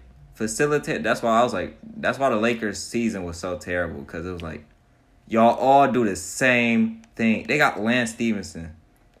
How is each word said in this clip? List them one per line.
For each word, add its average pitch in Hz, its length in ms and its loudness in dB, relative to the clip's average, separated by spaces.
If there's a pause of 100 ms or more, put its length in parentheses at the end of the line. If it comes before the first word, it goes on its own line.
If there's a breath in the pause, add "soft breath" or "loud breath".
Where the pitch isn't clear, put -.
(340)
facilitate, 147 720 -2
that's 113 180 0
why 113 180 4
I 120 40 6
was 113 100 0
like, 87 300 -6
that's - 360 -4
why 135 100 2
the 113 80 2
Lakers 113 400 -2
season 110 460 -4
was 85 140 -10
so 90 200 -6
terrible. 85 460 -6
'Cause 82 220 -12
it 92 60 -8
was 85 100 -10
like, 80 240 -12 (640)
y'all 113 300 6
all 135 340 6
do 120 140 2
the 95 100 0
same 117 840 0 (140)
thing. 113 320 0
They 147 100 0
got 139 220 2
Lance 117 320 0
Stevenson. 92 600 -6 (500)